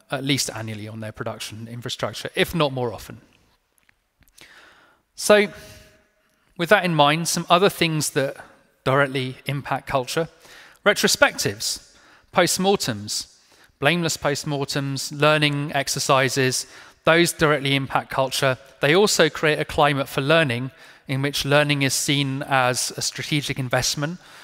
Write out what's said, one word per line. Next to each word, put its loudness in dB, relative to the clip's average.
at -6
least -2
annually -10
on -12
their -10
production -10
infrastructure, -8
if 0
not 0
more -4
often. -14
So, 4
with -4
that 6
in 0
mind, 4
some -2
other 6
things 0
that -2
directly 0
impact -6
culture. -2
Retrospectives, 0
postmortems, 0
blameless 0
postmortems, -4
learning 2
exercises, 0
those 4
directly 2
impact -2
culture. 0
They 4
also 4
create 0
a -2
climate 0
for -6
learning 0
in -2
which -4
learning 4
is 0
seen 0
as 0
a -8
strategic -4
investment -2